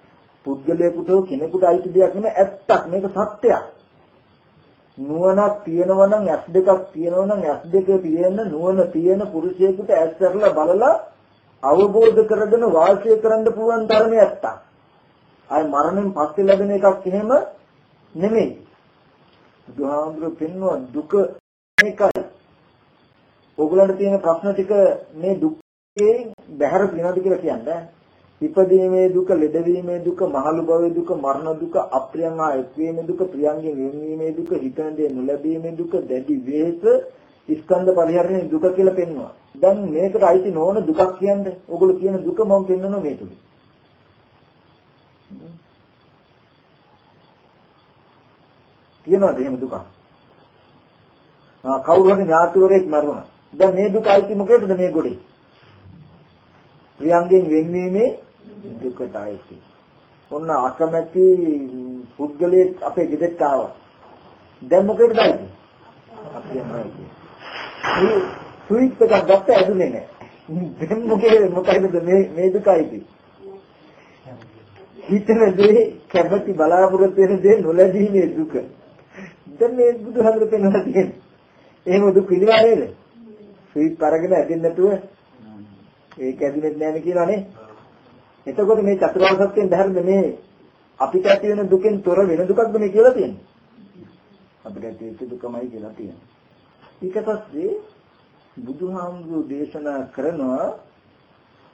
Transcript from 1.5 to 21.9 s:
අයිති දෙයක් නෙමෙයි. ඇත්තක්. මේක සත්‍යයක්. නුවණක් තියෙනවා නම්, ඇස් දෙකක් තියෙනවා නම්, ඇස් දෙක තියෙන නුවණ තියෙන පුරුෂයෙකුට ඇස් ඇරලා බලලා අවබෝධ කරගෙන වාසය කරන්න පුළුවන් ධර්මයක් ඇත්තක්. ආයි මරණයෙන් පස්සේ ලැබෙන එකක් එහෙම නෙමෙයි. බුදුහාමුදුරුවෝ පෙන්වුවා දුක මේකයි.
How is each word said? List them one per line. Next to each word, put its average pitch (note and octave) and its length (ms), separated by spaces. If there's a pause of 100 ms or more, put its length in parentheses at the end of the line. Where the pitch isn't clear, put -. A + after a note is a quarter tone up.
අයිති F3+ 260
දෙයක් F3+ 240
නෙමෙයි. G#3 200
ඇත්තක්. F#3+ 520
මේක F#3 200
සත්‍යයක්. G3 580 (1300)
නුවණක් F#3 640
තියෙනවා F#3 480
නම්, G#3+ 180
ඇස් D3+ 200
දෙකක් F#3 420
තියෙනවා F3 400
නම්, G3+ 160
ඇස් D3 200
දෙක F#3 240 (100)
තියෙන F3+ 380 (100)
නුවණ F3+ 460
තියෙන F3+ 360
පුරුෂයෙකුට F#3 600
ඇස් E3 280
ඇරලා F#3+ 380
බලලා F#3+ 400 (680)
අවබෝධ G3 580
කරගෙන G#3+ 460
වාසය F#3+ 420 (100)
කරන්න A3 260
පුළුවන් A3+ 400
ධර්මයක් A3 340
ඇත්තක්. - 260 (1040)
ආයි D3+ 180
මරණයෙන් F3 460
පස්සේ G3 340
ලැබෙන G3 240
එකක් G3 340
එහෙම G3+ 240 (840)
නෙමෙයි. F#3 340 (1160)
බුදුහාමුදුරුවෝ D3+ 720
පෙන්වුවා E3+ 480
දුක D3 240 (680)
මේකයි. G3+ 500 (1300)